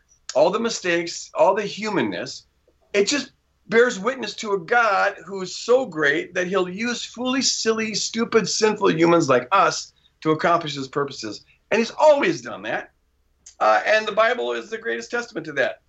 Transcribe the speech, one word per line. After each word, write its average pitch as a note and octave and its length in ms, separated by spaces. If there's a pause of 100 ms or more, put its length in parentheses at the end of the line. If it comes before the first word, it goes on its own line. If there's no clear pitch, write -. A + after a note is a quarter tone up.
(340)
all D3 160
the G#3 100
mistakes, F3 760
all F3 200
the G#3+ 80
humanness, C#3 840 (480)
it G3+ 120
just C#4+ 260 (360)
bears A3+ 320
witness A#3 360
to G#3+ 160
a G3 60
God G3 580 (100)
who F#3+ 160
is F3+ 120
so B3+ 300
great D#3 480
that F3+ 140
he'll F#3 220
use A3+ 360
foolish, B3+ 460
silly, A3 440
stupid, A3+ 540
sinful G#3+ 440
humans E3 360
like B2 240
us E3+ 400 (300)
to D#3 80
accomplish D#3 440
his C3+ 140
purposes. C3 560 (260)
And G#3+ 80
he's A3+ 120
always C4 500
done G#2 220
that. C3 280 (680)
Uh, G#3+ 260
and G#3+ 220
the G3+ 40
Bible A#3+ 400
is A#3 180
the A3 80
greatest A#3 320
testament A#3 360
to D3+ 60
that. C3+ 360